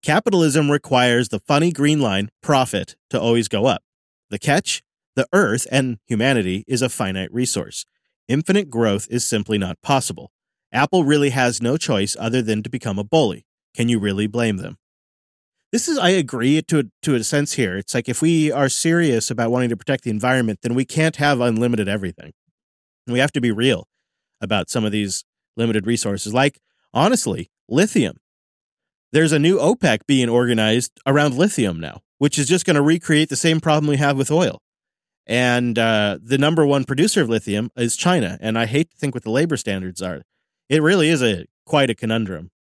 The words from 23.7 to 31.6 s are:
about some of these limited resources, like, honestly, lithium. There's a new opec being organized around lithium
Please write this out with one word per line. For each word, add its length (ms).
about 280
some 140
of 80
these 320
limited 320
resources, 460
like, 260
honestly, 560
lithium. 480
There's 180
a 80
new 180
opec 480
being 220
organized 640
around 300
lithium 440